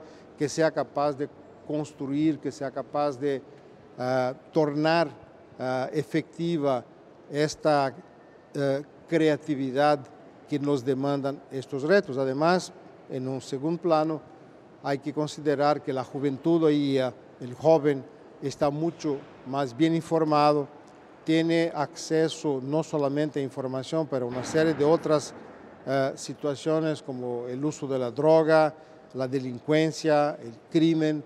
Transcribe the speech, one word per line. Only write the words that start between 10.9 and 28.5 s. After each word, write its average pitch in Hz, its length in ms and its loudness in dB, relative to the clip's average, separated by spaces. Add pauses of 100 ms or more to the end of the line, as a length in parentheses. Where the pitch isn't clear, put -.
estos 135 320 -8
retos. 160 340 2
Además, 147 540 0 (380)
en 131 180 -6
un 131 140 -6
segundo 156 400 -6
plano, 156 400 2 (600)
hay 139 160 -2
que 147 140 -8
considerar 147 680 0
que 147 100 -6
la 131 120 -2
juventud 143 600 0
hoy 151 140 4
día, 135 360 0 (260)
el 123 160 -12
joven, 143 480 4 (380)
está 143 280 -2
mucho 151 480 -4 (300)
más 135 280 -4
bien 160 200 2
informado, 151 720 2 (560)
tiene 165 500 2
acceso 151 920 -2
no 151 200 0
solamente 147 560 -2
a 139 40 -2
información, 131 640 -4
pero 131 180 -2
a 120 40 -4
una 127 140 -6
serie 160 320 2
de 143 100 2
otras, 156 480 2 (540)
eh, 135 280 0
situaciones 151 840 -2
como 123 460 -8
el 131 180 -4
uso 147 220 -4
de 131 100 -2
la 123 140 -2
droga, 156 640 6 (400)